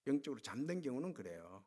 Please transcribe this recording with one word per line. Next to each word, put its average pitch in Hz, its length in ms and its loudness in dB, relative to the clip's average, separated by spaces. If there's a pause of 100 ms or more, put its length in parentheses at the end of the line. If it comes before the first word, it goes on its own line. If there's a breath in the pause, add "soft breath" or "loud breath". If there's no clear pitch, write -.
영적으로 143 340 4
잠든 156 400 0
경우는 147 320 0
그래요. 90 540 -8